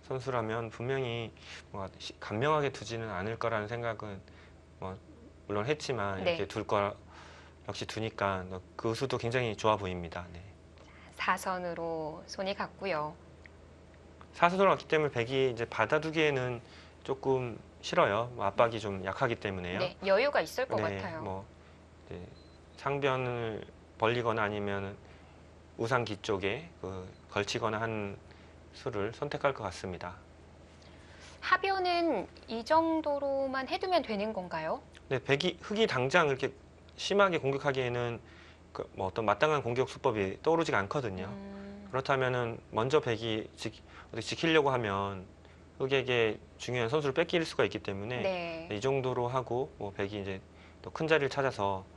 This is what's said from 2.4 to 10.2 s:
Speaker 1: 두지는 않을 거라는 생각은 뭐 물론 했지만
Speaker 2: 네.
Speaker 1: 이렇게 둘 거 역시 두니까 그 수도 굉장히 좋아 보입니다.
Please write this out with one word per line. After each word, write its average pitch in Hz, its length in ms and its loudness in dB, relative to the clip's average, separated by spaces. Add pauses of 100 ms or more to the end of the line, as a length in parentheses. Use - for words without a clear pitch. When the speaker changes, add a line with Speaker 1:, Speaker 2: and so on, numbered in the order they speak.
Speaker 1:
두지는 113 380 -8
않을 104 280 -4
거라는 110 300 0
생각은 110 520 -6 (600)
뭐 92 180 -8 (500)
물론 104 200 0
했지만 101 560 -2
Speaker 2:
네. 175 80 2
Speaker 1:
이렇게 127 160 -2
둘 104 180 -4
거 104 300 2 (720)
역시 104 180 -6
두니까 98 600 -2 (320)
그 113 180 0
수도 127 220 -2
굉장히 117 380 0
좋아 107 200 4
보입니다. 90 580 -6